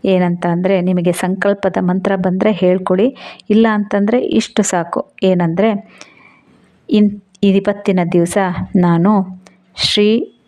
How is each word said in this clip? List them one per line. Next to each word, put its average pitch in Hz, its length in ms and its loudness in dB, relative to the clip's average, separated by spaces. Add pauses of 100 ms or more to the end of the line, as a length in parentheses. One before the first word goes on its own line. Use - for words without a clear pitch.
ಏನಂತ 180 400 0
ಅಂದ್ರೆ 180 360 0
ನಿಮಗೆ 180 300 0
ಸಂಕಲ್ಪದ 190 680 -2
ಮಂತ್ರ 185 360 0
ಬಂದ್ರೆ 185 360 0
ಹೇಳ್ಕೊಳ್ಳಿ, 185 640 0 (340)
ಇಲ್ಲ 220 220 4
ಅಂತಂದ್ರೆ 208 540 0
ಇಷ್ಟು - 380 -2
ಸಾಕು. - 480 -4 (120)
ಏನಂದ್ರೆ 185 680 0 (1000)
ಇನ್-, 208 320 2 (220)
ಇವತ್ತಿನ 196 560 0 (120)
ದಿವಸ 175 260 0 (380)
ನಾನು 180 680 2 (320)
ಶ್ರೀ 214 580 0 (140)